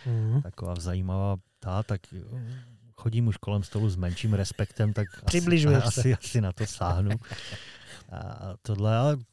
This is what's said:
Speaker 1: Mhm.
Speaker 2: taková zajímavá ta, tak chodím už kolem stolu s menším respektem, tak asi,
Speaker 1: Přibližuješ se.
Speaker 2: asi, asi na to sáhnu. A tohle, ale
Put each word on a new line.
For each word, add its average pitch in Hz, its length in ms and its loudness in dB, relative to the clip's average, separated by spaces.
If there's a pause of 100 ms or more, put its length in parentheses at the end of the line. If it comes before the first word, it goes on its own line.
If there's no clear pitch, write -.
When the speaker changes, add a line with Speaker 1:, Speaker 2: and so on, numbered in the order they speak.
Speaker 1:
Mhm. 117 360 2
Speaker 2:
taková 90 340 -6
zajímavá 92 640 -2 (220)
ta, 98 240 -2
tak 101 180 -4 (960)
chodím 117 300 0
už 101 100 2
kolem 101 260 -2
stolu 107 260 0
s 92 60 0
menším 90 380 0
respektem, 101 600 0
tak 101 200 -2
asi, - 120 -10
Speaker 1:
Přibližuješ 165 580 4
se. 120 40 2 (140)
Speaker 2:
asi, 127 140 4
asi - 260 -2
na 95 100 0
to 107 140 -4
sáhnu. 90 460 0 (1000)
A 90 500 -10
tohle, 107 360 0
ale 139 200 2 (160)